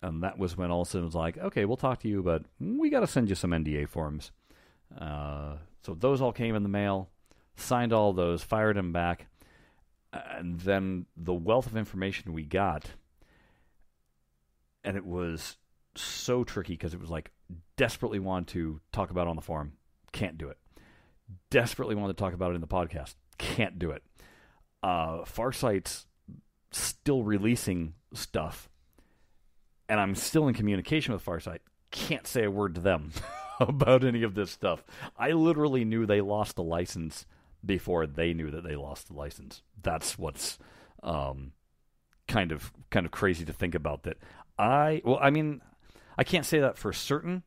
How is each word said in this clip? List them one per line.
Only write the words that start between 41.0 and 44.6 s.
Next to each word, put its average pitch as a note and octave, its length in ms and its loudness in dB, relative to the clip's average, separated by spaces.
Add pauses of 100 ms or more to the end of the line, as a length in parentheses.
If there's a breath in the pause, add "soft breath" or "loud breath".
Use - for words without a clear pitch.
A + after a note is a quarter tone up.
um, C2+ 520 -4 (760)
kind F#2 240 2
of, D2+ 200 -6 (200)
kind F#2 140 4
of D#2+ 60 -6
crazy E2+ 340 2
to D#2 80 -6
think E2+ 200 -2
about. D2 300 -4
That - 140 -6 (420 loud breath)
I, D3 460 4